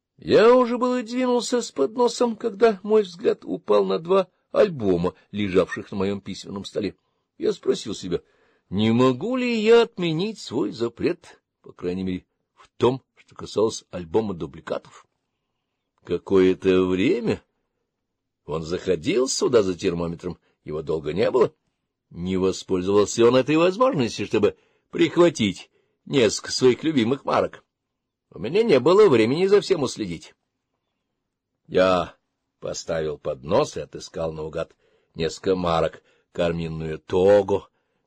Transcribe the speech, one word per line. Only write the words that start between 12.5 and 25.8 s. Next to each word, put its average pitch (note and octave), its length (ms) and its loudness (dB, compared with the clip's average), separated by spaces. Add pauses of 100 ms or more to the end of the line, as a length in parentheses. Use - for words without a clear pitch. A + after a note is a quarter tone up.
в - 220 -20
том, B2+ 260 0 (140)
что - 180 -20
касалось G#2 560 -4
альбома F#2+ 440 -4
дубликатов. D#2+ 720 -12 (1000)
Какое-то F#2 800 2
время A2+ 580 -2 (1000)
он E2 180 -8
заходил F2+ 680 -2
сюда B2+ 340 2
за F#2 140 -2
термометром, E2+ 640 -6 (260)
его D2+ 180 -8
долго D2+ 300 -6
не F2 180 0
было. - 240 0 (560)
Не F#2 260 -4
воспользовался F#2+ 880 0
он B2 100 4
этой C3+ 200 0
возможности, E3+ 680 0
чтобы G2+ 320 0 (340)
прихватить D#3+ 800 0 (340)